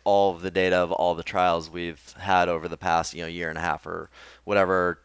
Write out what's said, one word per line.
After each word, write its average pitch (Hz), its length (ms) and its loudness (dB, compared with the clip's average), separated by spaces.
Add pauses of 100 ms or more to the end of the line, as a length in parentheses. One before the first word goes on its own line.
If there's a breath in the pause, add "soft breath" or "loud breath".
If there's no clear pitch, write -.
all 98 300 4
of 85 80 -14
the 92 100 -6
data 92 260 2
of 87 140 0
all 85 240 0
the 82 80 -8
trials 85 460 0
we've 85 500 -10
had 92 280 2
over 85 200 -2
the 82 100 -10
past, 82 360 -2
you 82 80 -10
know, 82 60 -8
year 85 220 -6
and 80 80 -8
a 82 40 -6
half 80 240 -4
or 82 240 -10 (360 loud breath)
whatever, 92 600 2